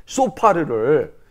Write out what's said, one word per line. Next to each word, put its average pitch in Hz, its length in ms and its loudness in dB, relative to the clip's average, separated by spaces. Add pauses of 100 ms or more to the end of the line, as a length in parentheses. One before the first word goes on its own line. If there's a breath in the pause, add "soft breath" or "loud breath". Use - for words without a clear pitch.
소파리를. 151 1080 0 (160 soft breath)